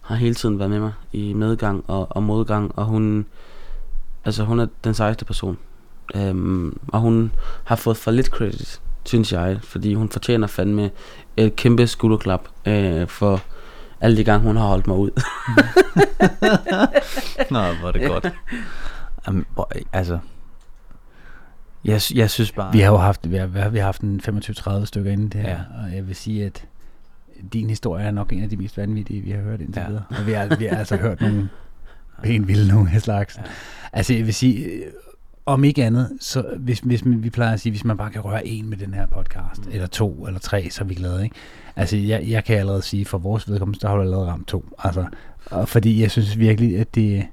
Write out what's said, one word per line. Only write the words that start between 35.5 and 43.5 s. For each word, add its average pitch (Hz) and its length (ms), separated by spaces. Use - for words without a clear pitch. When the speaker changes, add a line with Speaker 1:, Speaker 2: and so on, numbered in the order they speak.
Speaker 3:
ikke 143 200
andet, 120 260
så - 240
hvis, 123 200
hvis 120 260
man, 120 180
vi 113 80
plejer 117 220
at 107 80
sige, 117 100
hvis 107 140
man 113 120
bare 104 140
kan 104 100
røre 101 260
en 110 240
med 104 60
den 95 180
her 95 120
podcast, - 600
Speaker 2:
Mm. - 60
Speaker 3:
eller 90 140
to, 90 400
eller 92 140
tre, 95 300
så - 140
er 95 40
vi 92 60
glade, 90 300
ikke? - 120
Altså, - 200
jeg, 104 320
jeg 113 160
kan 110 140
allerede 98 240
sige, 101 220
for 98 140
vores 101 300
vedkommende, 101 320